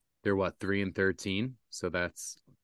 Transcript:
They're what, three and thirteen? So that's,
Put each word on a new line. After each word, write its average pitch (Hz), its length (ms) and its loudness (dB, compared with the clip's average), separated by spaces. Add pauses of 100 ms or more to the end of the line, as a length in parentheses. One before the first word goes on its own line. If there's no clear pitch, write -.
(240)
They're 101 120 2
what, 95 240 0
three 101 220 0
and 95 140 -2
thirteen? 98 640 0 (120)
So - 200 -4
that's, - 520 -4 (220)